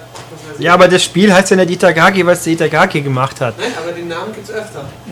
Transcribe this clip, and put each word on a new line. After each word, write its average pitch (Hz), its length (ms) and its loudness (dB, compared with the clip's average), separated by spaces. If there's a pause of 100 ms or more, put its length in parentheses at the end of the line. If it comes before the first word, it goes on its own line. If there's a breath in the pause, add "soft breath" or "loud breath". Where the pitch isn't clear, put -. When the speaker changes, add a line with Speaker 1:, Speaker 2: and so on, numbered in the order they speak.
(320)
Speaker 1:
was 156 200 -18
weiß 143 60 -14
ich. 143 60 -6
Speaker 2:
Ja, 170 100 4
aber 180 140 6
das 175 160 2
Spiel 196 280 4
heißt 190 180 4
ja 190 80 6
nicht 180 120 2
Itagaki, 180 560 2
weil 175 60 4
es 175 120 0
der 165 100 0
Itagaki 160 480 0
gemacht 135 400 -2
hat. 117 160 -4
Speaker 1:
Nein, 220 100 -4 (120)
aber 170 120 -8
den 170 160 -10
Namen 180 260 -8
gibt's 208 160 -14
öfter. 208 360 -12 (260)